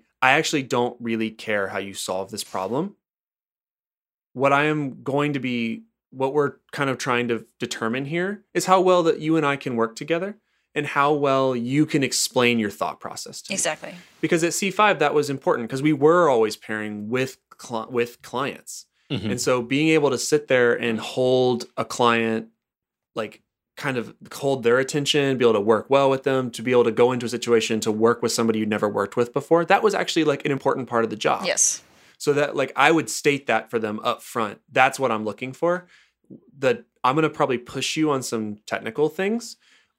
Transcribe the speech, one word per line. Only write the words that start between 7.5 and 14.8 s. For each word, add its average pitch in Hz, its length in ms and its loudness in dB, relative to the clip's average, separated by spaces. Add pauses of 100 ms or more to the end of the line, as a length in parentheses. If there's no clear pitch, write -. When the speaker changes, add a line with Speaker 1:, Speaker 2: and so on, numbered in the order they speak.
Speaker 1:
determine 120 460 -4
here 180 380 -6 (100)
is 175 120 -2
how 185 160 4
well 180 220 4
that 165 160 0
you 156 180 0
and 151 80 2
I 139 120 0
can 135 180 -6
work 113 200 -2
together 170 420 -6 (360)
and 147 140 -4
how 143 260 2
well 135 420 2
you 131 300 0
can 151 180 0
explain 120 560 2
your 104 120 -2
thought - 280 -6
process - 440 -14
to - 80 -14
me." 196 40 -6
Speaker 2:
Exactly. 160 380 -6 (260)
Speaker 1:
Because 160 240 0
at 165 100 0
C 196 180 -2
five, 196 280 2